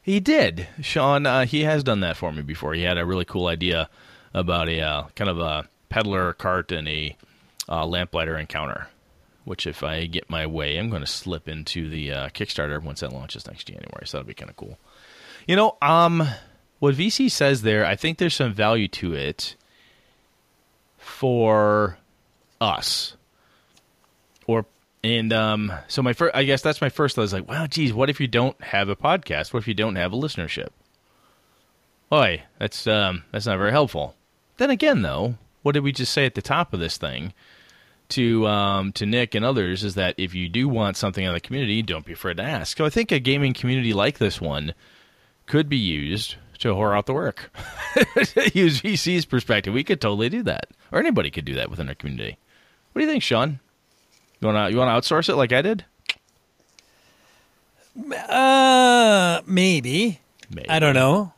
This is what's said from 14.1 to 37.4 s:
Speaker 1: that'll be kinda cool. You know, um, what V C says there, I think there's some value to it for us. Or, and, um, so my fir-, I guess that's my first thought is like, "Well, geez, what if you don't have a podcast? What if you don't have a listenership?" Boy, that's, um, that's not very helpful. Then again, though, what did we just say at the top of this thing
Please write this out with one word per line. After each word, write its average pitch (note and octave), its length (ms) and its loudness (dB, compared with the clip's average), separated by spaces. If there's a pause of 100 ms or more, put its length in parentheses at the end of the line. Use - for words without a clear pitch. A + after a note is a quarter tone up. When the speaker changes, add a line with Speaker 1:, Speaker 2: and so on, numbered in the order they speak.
Speaker 1:
that'll C2+ 100 -12
be - 60 -14
kinda - 200 -18
cool. - 240 -18 (680)
You F3 100 2
know, G#3+ 240 4
um, E3 480 4 (500)
what C#3+ 160 4
V E3+ 140 0
C C4 220 2
says C#3 320 2
there, G#2+ 240 4
I G2 100 0
think D#3+ 220 -4
there's F3 160 2
some B2 180 0
value G#2+ 360 2
to E2+ 260 -4
it C#2+ 420 -6 (1400)
for G#2+ 1000 2 (640)
us. - 560 -2 (1300)
Or, A2+ 200 0 (360)
and, A2+ 300 0
um, G#2+ 400 0 (160)
so - 140 -2
my B2 100 2
fir-, E3+ 220 0
I C3+ 100 2
guess C3+ 180 2
that's D3+ 180 0
my C#3 100 0
first D3 260 -2
thought A#2+ 60 0
is G2+ 100 0
like, F#2+ 160 -6
"Well, D#3 180 -4
geez, C#3+ 280 0
what C3+ 160 2
if C#3+ 100 -4
you C#3 60 0
don't A#2+ 360 0
have G2 260 -2
a G2+ 80 -2
podcast? D3+ 560 -2
What A#2+ 80 -2
if G#2+ 80 -8
you A2 60 -2
don't G#2+ 220 -2
have F2+ 160 -2
a G#2+ 40 -4
listenership?" B2+ 520 -6 (1400)
Boy, G#2+ 320 2 (160)
that's, - 280 -6
um, G2+ 460 0
that's G#2 140 -4
not G2 120 0
very G2+ 120 0
helpful. A2+ 440 0 (440)
Then C4+ 120 2
again, C4 320 2
though, F2+ 340 -2 (260)
what C#3+ 100 2
did C#3+ 100 2
we C#3 100 0
just B2+ 200 -4
say C#3 140 2
at B2 80 -2
the G2+ 80 -4
top E3 320 -2
of F#2 60 -4
this E2 180 -4
thing D2+ 340 -8 (760)